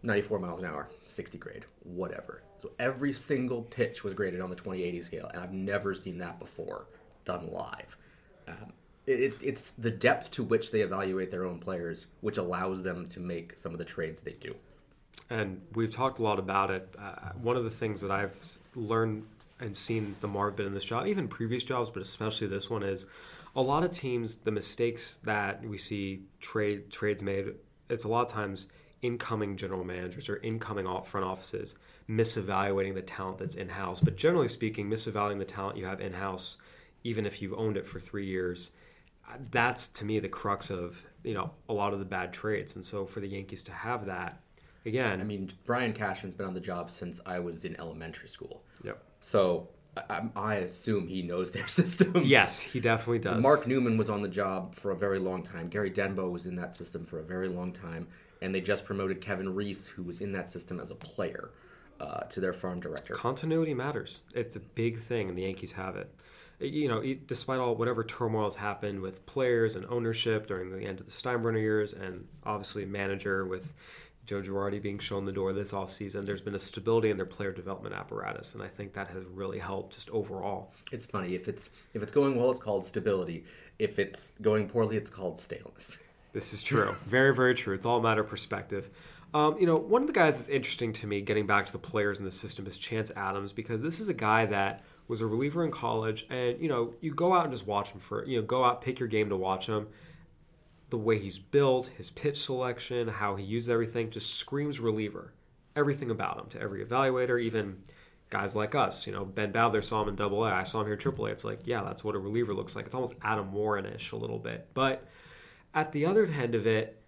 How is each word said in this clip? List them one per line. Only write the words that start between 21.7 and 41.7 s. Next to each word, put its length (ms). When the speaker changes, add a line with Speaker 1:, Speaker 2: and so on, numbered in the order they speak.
Speaker 2:
but 120
especially 460
this 200
one, 140
is 240
a 80
lot 220
of 80
teams, 440
the 140
mistakes 680
that 460
we 140
see 440
trade, 500
trades 320
made, 320
it's 160
a 40
lot 140
of 60
times – 380
incoming 560
general 280
managers 440
or 100
incoming 480
o-, 160
front 220
offices 520
misevaluating 840
the 80
talent 360
that's 160
in-house. 460
But 160
generally 320
speaking, 420
misevaluating 480
the 60
talent 340
you 80
have 140
in-house, 560
even 220
if 140
you've 140
owned 220
it 100
for 120
three 280
years, 460
uh, 80
that's, 380
to 160
me, 140
the 100
crux 420
of, 360
you 100
know, 180
a 40